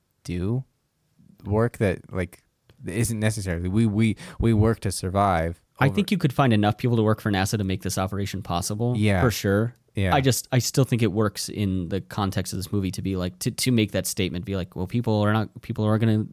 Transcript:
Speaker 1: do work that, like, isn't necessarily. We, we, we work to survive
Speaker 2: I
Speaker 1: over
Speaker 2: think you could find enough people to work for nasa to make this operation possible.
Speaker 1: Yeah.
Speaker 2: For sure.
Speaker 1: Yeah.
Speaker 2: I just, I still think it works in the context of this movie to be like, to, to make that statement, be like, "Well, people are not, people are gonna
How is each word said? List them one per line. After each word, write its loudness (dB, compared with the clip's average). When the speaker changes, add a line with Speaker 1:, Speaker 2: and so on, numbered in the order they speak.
Speaker 1:
do -4
work 0
that, -2
like, -6
isn't -2
necessarily. -2
We, 2
we, 2
we 2
work 4
to -2
survive 0
Speaker 2:
I 4
Speaker 1:
over 0
Speaker 2:
think 0
you 0
could 0
find 4
enough 2
people 0
to 4
work 2
for -2
nasa 0
to -2
make -2
this -4
operation -4
possible. -2
Speaker 1:
Yeah. 4
Speaker 2:
For 4
sure. 0
Speaker 1:
Yeah. 2
Speaker 2:
I 4
just, 0
I 4
still 2
think 0
it 2
works -2
in -2
the -2
context -4
of -4
this -8
movie 0
to -8
be -2
like, -4
to, -2
to 0
make 4
that -2
statement, -4
be -4
like, -6
"Well, -6
people 0
are 2
not, -2
people -4
are 4
gonna 2